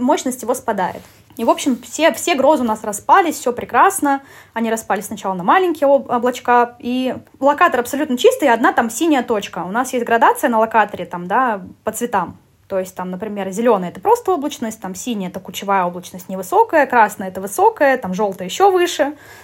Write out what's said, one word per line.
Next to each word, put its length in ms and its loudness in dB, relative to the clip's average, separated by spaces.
мощность 420 0
его 120 -2
спадает. 480 -4
И, 80 -4
в 60 4
общем, 320 0
все, 300 0
все 220 -2
грозы 300 4
у 20 0
нас 180 -2
распались, 540 2
все 140 -2
прекрасно. 680 0
Они 160 -2
распались 360 -4
сначала 280 -6
на 100 -6
маленькие 440 2
об-, 220 2
облачка, 720 0
и 340 -4
локатор 420 2
абсолютно 360 -4
чистый, 320 4
одна 240 4
там 180 0
синяя 320 0
точка. 420 -4
У 60 -8
нас 220 -4
есть 120 -2
градация 460 4
на 80 2
локаторе, 460 0
там, 240 -10
да, 320 0
по 80 -4
цветам. 440 -4
То 120 -4
есть, 180 -6
там, 140 -8
например, 420 -8
зеленая — 380 0
это 100 -16
просто 320 0
облачность, 480 -6
там, 140 -10
синяя — 360 -6
это 80 -12
кучевая 460 -2
облачность 440 -8
невысокая, 580 2
красная — 440 2
это 100 -10
высокая, 580 2
там, 160 -6
желтая 340 -4
еще 240 4
выше. 400 0